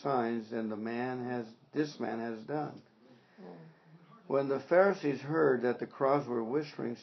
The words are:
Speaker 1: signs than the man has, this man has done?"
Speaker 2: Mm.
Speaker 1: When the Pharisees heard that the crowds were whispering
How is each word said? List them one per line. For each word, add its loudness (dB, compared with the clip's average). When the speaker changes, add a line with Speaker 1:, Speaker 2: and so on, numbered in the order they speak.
Speaker 1:
signs 0
than -2
the -4
man -4
has, -2
this -2
man -4
has -6
done?" -6
Speaker 2:
Mm. -16
Speaker 1:
When 2
the 0
Pharisees 4
heard 4
that 2
the -4
crowds 2
were 0
whispering -4